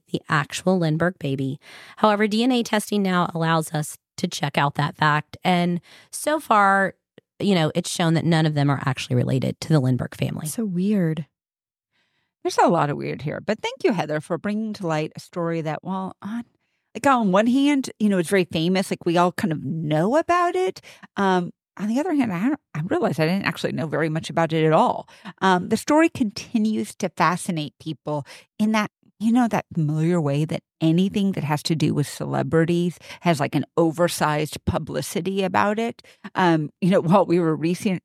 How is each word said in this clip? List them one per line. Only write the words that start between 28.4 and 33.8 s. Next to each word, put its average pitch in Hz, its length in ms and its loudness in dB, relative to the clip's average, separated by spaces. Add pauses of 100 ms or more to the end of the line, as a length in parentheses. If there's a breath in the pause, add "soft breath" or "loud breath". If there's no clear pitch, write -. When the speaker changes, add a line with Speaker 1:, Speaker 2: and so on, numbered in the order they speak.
Speaker 3:
in 214 140 0
that, 214 200 0 (280)
you 220 120 0
know, 240 180 4
that - 240 -2
familiar 160 480 0
way 147 240 0
that - 160 -6 (180)
anything 185 540 2
that - 100 -4
has 147 200 -2
to 170 120 0
do 151 180 0
with 143 140 -2
celebrities 160 920 -2 (220 loud breath)
has, 170 180 2
like, - 160 -2
an 262 100 0 (100)
oversized 160 880 0